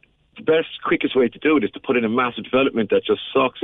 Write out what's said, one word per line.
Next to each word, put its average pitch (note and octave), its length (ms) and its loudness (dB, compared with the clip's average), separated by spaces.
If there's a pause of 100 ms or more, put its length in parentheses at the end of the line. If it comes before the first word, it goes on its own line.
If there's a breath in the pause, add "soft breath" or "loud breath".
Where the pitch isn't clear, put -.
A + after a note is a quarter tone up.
(360 soft breath)
the A2+ 80 -18
best, D#3 240 2 (140)
quickest - 320 -2
way B2 140 4
to - 120 -8
do D3+ 180 2
it A2 60 0
is F#2 80 -4
to - 80 -12
put - 140 -2
in A#2+ 120 0
a - 20 0
massive A#2 360 -2
development B2+ 440 0
that G2 160 2
just G#2 160 0 (140)
sucks C3 300 2